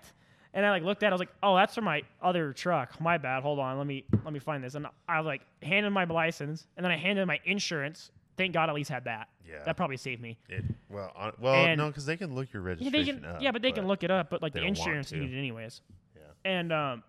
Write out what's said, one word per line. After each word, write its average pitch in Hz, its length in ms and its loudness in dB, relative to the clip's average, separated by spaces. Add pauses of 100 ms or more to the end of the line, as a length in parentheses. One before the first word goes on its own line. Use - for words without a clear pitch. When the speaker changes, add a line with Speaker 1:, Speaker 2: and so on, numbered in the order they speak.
(540)
Speaker 1:
And 196 120 2
I, 208 60 6
like, 180 120 2
looked 196 180 0
at 208 60 4
it. - 40 8
I - 20 4
was 180 80 2
like, 180 200 -6
"Oh, 196 140 6
that's 196 200 6
for 233 60 -2
my 156 200 0 (200)
other 170 300 2
truck. 147 480 -2
My 165 180 2
bad. 131 240 -2
Hold 143 180 0
on. 131 180 -2
Let 143 100 -2
me, 135 160 -6 (220)
let 156 80 -8
me 143 60 -6
find 143 240 -4
this." 127 120 -10
And 147 100 -6 (220)
I, 160 140 2
like, 151 200 -2 (220)
handed 202 280 4
my 190 120 4
license. 165 720 0
And 175 80 -6
then 180 80 2
I 165 60 2
handed 190 280 2
my 151 200 2
insurance. 170 680 -2 (260)
Thank 185 160 0
God 160 160 4
I 151 40 0
at - 20 0
least 147 140 -2
had 123 160 -6
that. 113 240 -6 (180)
Speaker 2:
Yeah. 76 160 -12
Speaker 1:
That 160 140 -2
probably 143 200 -2
saved 123 240 -8
me. 113 160 -12 (120)
Speaker 2:
It, 95 160 -6 (240)
well, 98 260 -8
hon-, 104 240 -6
well, 131 160 6
Speaker 1:
And 135 220 6
Speaker 2:
no, 151 140 0
'cause 139 140 -10
they 160 120 -2
can 170 180 -6
look 131 180 -6
your 101 100 -6
Speaker 1:
Yeah, 90 60 -4
Speaker 2:
registration 269 460 0
Speaker 1:
they 254 60 -12
can, - 40 -14 (100)
Speaker 2:
up, - 60 -8
Speaker 1:
yeah, 269 100 0
but 226 100 -4
they 254 100 2
can 233 140 -4
Speaker 2:
but 185 40 -2
Speaker 1:
look 196 140 0
it 170 80 0
up, 180 180 0
but, 175 120 -4
like, 156 120 -4
Speaker 2:
they 170 60 -4
Speaker 1:
the 165 80 -2
Speaker 2:
don't 190 100 -2
want 160 120 -2
Speaker 1:
insurance 147 220 -2
Speaker 2:
to. 170 60 -6
Speaker 1:
needed 131 200 -4
anyways. 117 440 -8 (360)
Speaker 2:
Yeah. 78 40 -20 (220)
Speaker 1:
And, 175 300 0
um, 139 360 -2